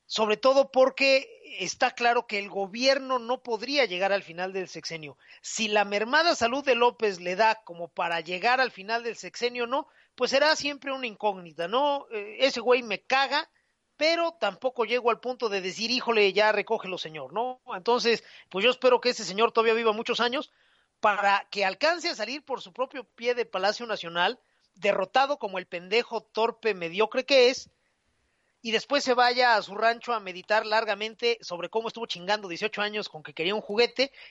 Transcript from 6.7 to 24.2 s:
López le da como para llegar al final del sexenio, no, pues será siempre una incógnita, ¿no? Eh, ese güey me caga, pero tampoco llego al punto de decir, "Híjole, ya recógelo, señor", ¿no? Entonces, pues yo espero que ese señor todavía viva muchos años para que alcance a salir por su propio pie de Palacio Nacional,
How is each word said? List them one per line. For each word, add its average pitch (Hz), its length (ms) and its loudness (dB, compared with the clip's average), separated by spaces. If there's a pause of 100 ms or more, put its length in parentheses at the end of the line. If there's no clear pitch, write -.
López 220 440 2
le 180 160 -4
da 220 280 2
como 170 240 -12
para 170 320 -2
llegar 180 400 0
al 254 120 2
final 220 320 -6
del 233 120 -8
sexenio, 240 500 -6
no, 262 220 -4 (280)
pues - 160 -2
será 214 240 4
siempre 285 360 -6
una 262 160 -6
incógnita, 180 600 -6
¿no? 277 440 0
Eh, 208 300 -10
ese 262 180 0
güey 247 240 2
me 202 180 -6
caga, 269 480 0 (480)
pero 330 420 2
tampoco 220 460 -2
llego 233 240 0
al 220 100 0
punto 247 300 -6
de 196 120 -2
decir, 185 280 -6
"Híjole, 226 440 2
ya 214 180 4
recógelo, 196 460 -2
señor", 156 360 -12
¿no? 254 280 -6 (140)
Entonces, 226 480 0 (260)
pues 190 160 -2
yo 247 60 6
espero 247 280 4
que 247 100 0
ese 226 140 -4
señor 202 280 0
todavía 226 220 4
viva 226 200 2
muchos 226 260 -4
años 240 320 -2 (480)
para 202 500 2
que 202 160 -2
alcance 311 440 0
a 285 60 -6
salir 233 280 -8
por 226 180 -8
su 185 120 -18
propio 254 320 -8 (100)
pie 240 200 -2
de 233 100 -2
Palacio 208 420 -2
Nacional, 175 520 -2 (360)